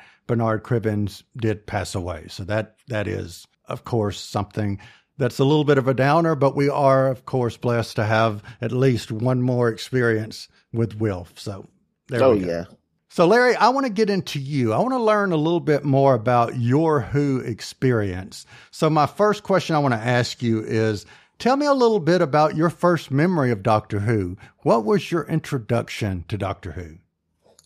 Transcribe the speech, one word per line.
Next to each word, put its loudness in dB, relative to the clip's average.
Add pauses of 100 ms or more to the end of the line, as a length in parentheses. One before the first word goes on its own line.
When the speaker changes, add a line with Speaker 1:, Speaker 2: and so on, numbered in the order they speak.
(260)
Speaker 1:
Bernard 0
Cribbins -2 (140)
did -4
pass -6
away. -8
So -12
that, -4 (120)
that -4
is, -10 (200)
of -10
course, -2
something -4 (380)
that's -2
a 2
little 4
bit 4
of 0
a 0
downer, 2
but 0
we 0
are, 4
of -6
course, -2
blessed -2
to 0
have 2 (180)
at -4
least 0
one -2
more 2
experience -2 (240)
with -4
Wilf. -4
So -12 (420)
there -2
Speaker 2:
Oh, 6
Speaker 1:
we 0
go. -4
Speaker 2:
yeah. -4 (460)
Speaker 1:
So, 2
Larry, 4
I 4
want 0
to -4
get 0
into -4
you. 0
I 2
want 0
to -2
learn 2
a 0
little 0
bit 0
more 4
about 2
your 2
Who -2
experience. -4 (260)
So 0
my 4
first 0
question 0
I 4
want 2
to -4
ask -2
you 0
is, -2 (320)
tell 2
me 0
a 2
little 4
bit 2
about 2
your 2
first 0
memory 2
of -2
Doctor 0
Who. -2 (220)
What 2
was 0
your -2
introduction -4
to -6
Doctor -8
Who? -14 (680)